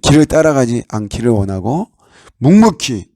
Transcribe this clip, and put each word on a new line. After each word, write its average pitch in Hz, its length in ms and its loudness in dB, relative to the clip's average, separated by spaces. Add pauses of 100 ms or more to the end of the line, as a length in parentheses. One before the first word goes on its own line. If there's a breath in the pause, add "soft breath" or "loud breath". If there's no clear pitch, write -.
길을 147 240 2
따라가지 139 600 0
않기를 107 420 -4
원하고 104 600 -4 (460 soft breath)
묵묵히 151 680 2 (100)